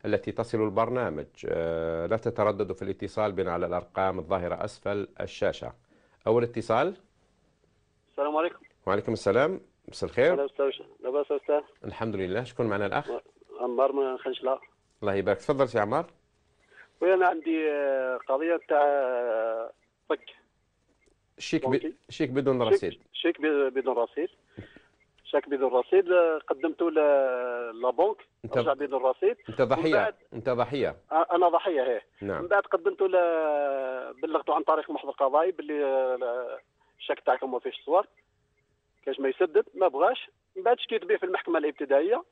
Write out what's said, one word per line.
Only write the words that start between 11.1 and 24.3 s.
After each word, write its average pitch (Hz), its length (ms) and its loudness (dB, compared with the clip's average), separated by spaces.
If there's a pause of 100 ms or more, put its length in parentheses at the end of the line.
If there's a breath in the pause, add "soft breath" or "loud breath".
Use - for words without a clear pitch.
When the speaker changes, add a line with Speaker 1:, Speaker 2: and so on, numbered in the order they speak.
Speaker 2:
أستاذ؟ 147 300 0 (240)
Speaker 1:
الحمد 107 300 -6
لله. 95 280 -2
شكون 120 220 -4
معنا 101 200 0
الأخ؟ 127 240 -4
Speaker 2:
و-، - 100 -6 (400)
عمار 123 320 2
من 131 260 -2
خنشلة. 131 420 -4 (420)
Speaker 1:
الله 101 120 -2
يبارك. 98 240 0
تفضل 135 320 0
سي 110 100 0
عمار. 127 260 0 (960 soft breath)
Speaker 2:
وأنا 185 260 4
عندي، 160 440 0
آه، 135 560 0
قضية 160 400 0
تاع، 147 160 4
آه، 120 880 0 (380)
فك. 156 120 -2 (1160)
Speaker 1:
شيك - 300 -2
ب-، 127 40 2
Speaker 2:
بنكي. 143 220 0 (160)
Speaker 1:
شيك 147 200 -4
بدون 131 340 0
Speaker 2:
شيك، 110 100 4
Speaker 1:
رصيد. 85 260 0 (140)
Speaker 2:
شيك - 280 -2
ب-، 143 320 2
بدون 127 240 0
رصيد. 139 320 -2 (960 loud breath)